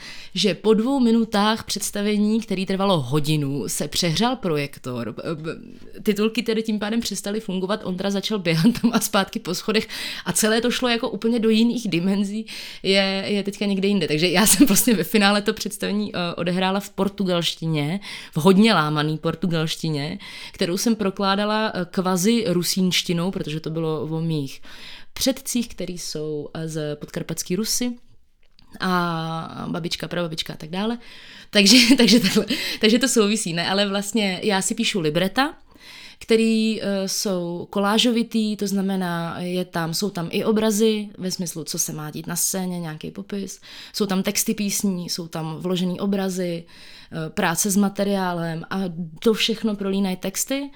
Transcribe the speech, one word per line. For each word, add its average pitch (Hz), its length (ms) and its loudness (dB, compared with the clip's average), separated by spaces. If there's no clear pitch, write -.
že 180 200 2
po 220 180 4
dvou 247 260 2
minutách 226 640 2
představení, 208 800 0
který 190 240 -2
trvalo 190 360 2
hodinu, 143 680 0
se - 200 -4
přehřál 180 480 0
projektor. 143 760 -4
B-, 156 240 -6
b-, 151 200 -8
titulky 214 400 0
tedy 220 200 0
tím 214 160 -2
pádem 214 200 -2
přestaly 202 400 -4
fungovat, 185 440 -4
Ondra 190 280 -2
začal 202 280 -2
běhat 170 420 4
tam 240 120 4
a 226 60 4
zpátky - 400 0
po 165 140 -6
schodech 214 340 -2
a 180 60 -2
celé 220 300 2
to 240 100 2
šlo 254 180 0
jako 233 200 0
úplně 226 300 0
do 220 100 4
jiných 233 380 4
dimenzí, 196 580 0
je, 196 440 2
je 202 160 0
teďka 202 220 -4
někde 196 220 2
jinde. 196 200 2
Takže 156 220 2
já 185 160 6
jsem - 220 8
vlastně 196 260 6
ve 175 100 2
finále 202 380 4
to 208 120 0
představení, 202 600 -4
eh, 175 200 -4
odehrála 185 440 0
v 196 100 -8
portugalštině, 175 1080 -2
v - 40 0
hodně 196 360 8
lámaný 151 440 2
portugalštině, 160 1000 -2
kterou 180 260 -2
jsem 226 180 2
prokládala, 208 800 0
eh, 180 160 -2
kvazi 185 560 2
rusínštinou, 180 840 0
protože 156 280 -6
to 156 100 -8
bylo 160 320 -2
o 160 200 -4
mých 156 400 -2
předcích, - 520 -2
který 180 300 -10
jsou, 151 560 -6
eh, 160 140 -6
z 151 280 -4
Podkarpatský - 600 -6
Rusy. 240 380 0
A 165 880 -2
babička, 165 400 -4
prababička 165 460 -6
a - 40 -12
tak 156 120 -12
dále. 208 280 -4
Takže, 202 280 8
<laughs> 247 100 8
takže 226 220 8
takhle, 190 260 2
takže 220 180 6
to 262 80 2
souvisí, 214 460 2
ne? 170 160 -2
Ale 202 180 2
vlastně 202 560 -2
já 196 180 2
si 208 140 -2
píšu 214 240 0
libreta, 180 540 0
který, 220 640 2
eh, 196 260 -2
jsou 175 600 -2
kolážovitý, 214 880 2
to 202 100 -4
znamená, 185 720 -2
je 180 260 -4
tam, 165 280 -4
jsou 196 160 -2
tam 170 220 -6
i 202 120 -2
obrazy, 214 760 2
ve 185 140 -4
smyslu, 170 320 -6
co 165 160 -8
se - 140 -2
má 151 180 -8
dít 160 160 -10
na 170 80 -6
scéně, 180 440 -2
nějaký 160 320 -8
popis. 196 500 -8
Jsou 214 120 0
tam 190 180 0
texty 208 300 0
písní, 196 560 -2
jsou 165 180 -6
tam 160 300 -6
vložený 180 420 0
obrazy, 185 640 -2
eh, 160 180 -6
práce 175 420 0
s 185 60 2
materiálem 190 920 0
a 190 100 -2
to 226 140 4
všechno 214 420 0
prolínají 196 400 0
texty 269 600 -4